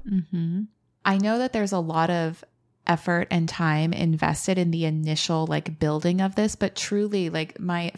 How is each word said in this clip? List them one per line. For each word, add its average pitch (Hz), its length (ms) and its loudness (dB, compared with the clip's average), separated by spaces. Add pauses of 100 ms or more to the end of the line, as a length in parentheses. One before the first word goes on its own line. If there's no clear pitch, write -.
Mm-hmm. 180 540 -2 (420)
I 196 120 2
know 214 220 2
that 254 140 -2
there's 208 180 0
a 190 80 0
lot 165 300 0
of 170 340 -2 (440)
effort 170 420 2
and 165 180 2
time 160 460 0
invested 165 640 0
in 175 140 2
the 165 140 0
initial, 156 640 0
like, 151 320 -4
building 160 420 2
of 190 140 0
this, 214 200 0
but 190 200 -2
truly, 202 540 0
like, 160 300 -4
my 170 380 -2